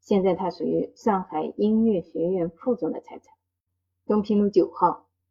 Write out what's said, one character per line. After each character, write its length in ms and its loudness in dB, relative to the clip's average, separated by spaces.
现 220 0
在 120 2
它 160 -4
属 140 -10
于 320 -4
上 280 -2
海 320 -8
音 280 2
乐 160 2
学 280 -4
院 200 -2
附 260 -4
中 180 -4
的 80 -8
财 180 -20
产。 160 -20
东 160 2
平 180 2
路 80 4
九 240 2
号， 340 0